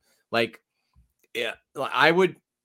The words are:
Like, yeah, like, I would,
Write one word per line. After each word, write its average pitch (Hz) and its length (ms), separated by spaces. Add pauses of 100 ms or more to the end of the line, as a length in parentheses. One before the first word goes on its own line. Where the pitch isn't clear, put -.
(320)
Like, 117 300 (760)
yeah, 117 180 (220)
like, 135 180
I 139 180
would, 180 240 (300)